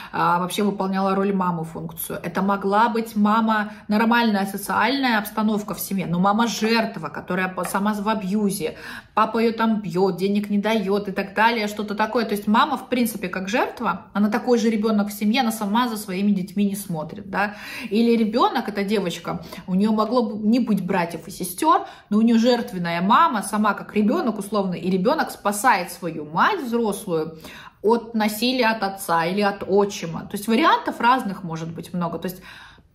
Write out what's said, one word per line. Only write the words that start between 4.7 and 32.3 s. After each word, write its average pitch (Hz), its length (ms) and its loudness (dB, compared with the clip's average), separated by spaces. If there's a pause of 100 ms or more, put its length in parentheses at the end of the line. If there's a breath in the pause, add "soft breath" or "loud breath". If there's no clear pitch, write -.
обстановка 208 560 -2
в - 60 -10
семье, 190 260 -4
но 170 140 0
мама 214 280 4
жертва, 214 600 0
которая 185 380 -4
по-, 180 180 -6
сама 208 280 0
в 202 140 -4
абьюзе, 202 680 0 (380 loud breath)
папа 220 240 2
ее 226 120 2
там 226 300 0
бьет, 180 360 0
денег 202 340 0
не 202 80 2
дает 202 480 0
и 190 40 -4
так 190 220 -6
далее, 226 340 2
что-то 208 280 -6
такое. 220 300 0
То 208 100 -2
есть 208 120 -6
мама, 254 300 4
в - 120 -14
принципе, 226 380 -2
как 190 220 -6
жертва, 220 640 -2
она 208 160 2
такой 240 300 2
же 226 100 2
ребенок 208 380 2
в - 60 -10
семье, 220 280 2
она 226 100 0
сама 220 360 0
за 220 100 -6
своими 202 340 0
детьми 190 340 0
не 196 100 -2
смотрит, 156 560 -8
да. 196 240 -2 (340 loud breath)
Или 233 260 4
ребенок, 240 540 2
эта 196 140 -2
девочка, 180 600 -2 (220 loud breath)
у 180 80 -4
нее 208 180 4
могло 214 300 2
бы 214 260 -2
не 247 120 6
быть 202 260 0
братьев 175 420 -2
и 196 40 -12
сестер, - 240 -8 (540 loud breath)
но 208 80 2
у 220 40 4
нее 226 160 6
жертвенная 190 640 0
мама, 240 400 4
сама 214 320 0
как - 220 -10
ребенок, 233 440 2
условно, 196 360 -2
и 165 140 -4
ребенок 226 420 0
спасает 208 600 0
свою 156 340 -8
мать 269 360 0
взрослую 202 760 -2 (440 loud breath)
от 226 320 2
насилия 226 580 2
от 220 120 -4
отца 170 420 0
или 190 160 0
от 202 260 -2
отчима. 196 540 0
То - 160 -8
есть 208 100 -10
вариантов 311 520 2
разных 226 440 2
может 165 260 -8
быть - 240 -12
много. 170 240 -2
То 185 100 -6
есть 185 140 -10 (540 loud breath)